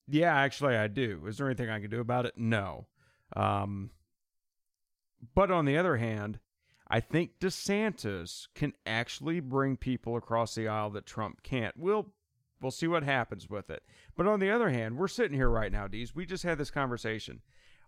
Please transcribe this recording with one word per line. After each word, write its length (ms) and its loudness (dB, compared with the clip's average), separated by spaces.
Yeah, 280 4
actually, 400 4
I 120 4
do. 400 -2
Is 100 -6
there 100 -2
anything 220 -2
I 100 -4
can 120 -6
do 80 -2
about 260 0
it? 120 -6
No. 500 0
Um, 560 0
but 160 6
on 140 4
the 120 4
other 200 2
hand, 420 -4
I 120 2
think 400 -2
DeSantis 1160 -2
can 180 -2
actually 520 -4
bring 380 0
people 380 -4
across 400 0
the 120 -2
aisle 240 -2
that 140 -10
Trump 380 -6
can't. 340 -2
We'll, 340 0
we'll 120 -4
see 160 -2
what 160 2
happens 440 0
with 220 -8
it. 140 -10
But 80 2
on 140 4
the 100 4
other 220 4
hand, 260 0
we're 100 0
sitting 300 0
here 120 6
right 220 4
now, 160 0
Dees. 280 -8
We 100 -6
just 180 -6
had 140 0
this 140 -4
conversation. 680 -4